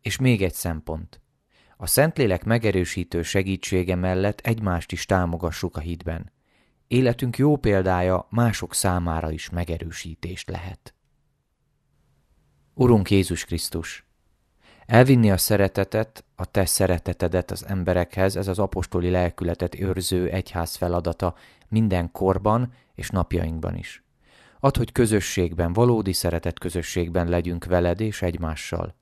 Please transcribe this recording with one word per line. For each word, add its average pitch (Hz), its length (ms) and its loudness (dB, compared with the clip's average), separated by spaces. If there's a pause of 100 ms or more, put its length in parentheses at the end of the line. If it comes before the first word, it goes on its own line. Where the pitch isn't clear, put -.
És - 160 -4
még 123 260 4
egy 87 100 0
szempont. 80 680 -8 (560)
A - 100 -10
Szentlélek 131 560 2
megerősítő 95 760 0
segítsége 92 760 0
mellett 92 480 0
egymást 101 480 -2
is - 140 -6
támogassuk 85 720 -2
a - 20 -6
hitben. 85 520 -8 (560)
Életünk 120 500 0
jó 143 200 4
példája 92 720 2
mások 110 440 0
számára 85 580 -2
is 78 180 -8
megerősítést 82 1000 -8
lehet. 90 440 -12 (1800)
Urunk 120 380 6
Jézus 92 340 2
Krisztus, - 600 -8 (800)
elvinni 120 460 8
a 95 60 4
szeretetet, 101 880 0 (120)
a 92 100 -6
te 95 200 0
szeretetedet 90 880 0
az 87 160 -10
emberekhez, 92 680 0
ez 98 120 -4
az 95 120 -2
apostoli 90 500 -2
lelkületet 87 680 0
őrző 90 500 -2
egyház 90 460 -4
feladata 87 600 -2 (320)
minden 95 440 0
korban 104 640 0 (220)
és - 140 -10
napjainkban 85 680 -2
is. - 280 -12 (560)
Add, 139 180 2
hogy 117 140 -2
közösségben, 90 840 0
valódi 110 400 2
szeretet 85 460 -2
közösségben 85 680 -2
legyünk 85 380 -2
veled 87 360 2
és 110 200 -4
egymással. 85 800 -6